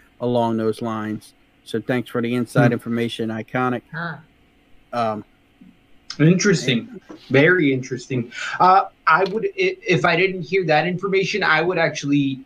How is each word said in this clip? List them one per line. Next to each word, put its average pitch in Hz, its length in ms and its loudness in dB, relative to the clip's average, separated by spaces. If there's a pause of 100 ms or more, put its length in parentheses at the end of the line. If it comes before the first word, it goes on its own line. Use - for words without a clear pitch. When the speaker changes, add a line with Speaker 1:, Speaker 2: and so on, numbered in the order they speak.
(220)
Speaker 1:
along 117 360 0
those 110 240 -2
lines. 110 520 -8 (300)
So - 180 -6
thanks 123 280 -4
for 123 120 -4
the 117 140 -2
inside 123 320 2
Speaker 2:
Hmm. 117 60 0
Speaker 1:
information, 117 560 -4
Iconic. 123 520 -4 (120)
Speaker 3:
Huh. 160 240 -10 (760)
Speaker 1:
Um, 110 320 -4 (960)
Speaker 2:
Interesting. 160 800 2 (280)
Very 147 440 4
interesting. 127 580 -6 (300)
Uh, 185 240 6 (200)
I 165 200 4
would, 190 220 -2
i-, 185 380 -2
if 175 200 2
I 170 100 2
didn't 185 280 0
hear 190 220 -2
that 156 220 2
information, 190 560 -2
I 156 180 2
would 175 160 -2
actually, 143 680 0